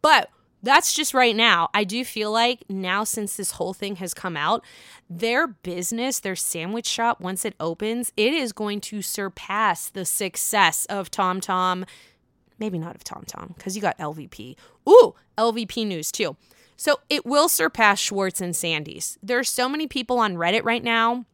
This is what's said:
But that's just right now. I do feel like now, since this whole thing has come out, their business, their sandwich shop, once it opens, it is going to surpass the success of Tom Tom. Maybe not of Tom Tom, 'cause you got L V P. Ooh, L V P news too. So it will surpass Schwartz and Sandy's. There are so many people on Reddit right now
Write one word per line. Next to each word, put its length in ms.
But 300
that's 300
just 180
right 240
now. 380
I 100
do 200
feel 280
like 380
now, 340
since 320
this 160
whole 220
thing 220
has 180
come 220
out, 280
their 380
business, 720
their 160
sandwich 520
shop, 340
once 240
it 160
opens, 560
it 160
is 200
going 280
to 220
surpass 880
the 160
success 800
of 240
Tom 320
Tom. 420
Maybe 200
not 160
of 100
Tom 220
Tom, 320
'cause 180
you 60
got 160
L 160
V 120
P. 300
Ooh, 260
L 160
V 140
P 180
news 260
too. 260
So 240
it 160
will 220
surpass 500
Schwartz 420
and 160
Sandy's. 680
There 160
are 60
so 240
many 180
people 320
on 180
Reddit 280
right 180
now 520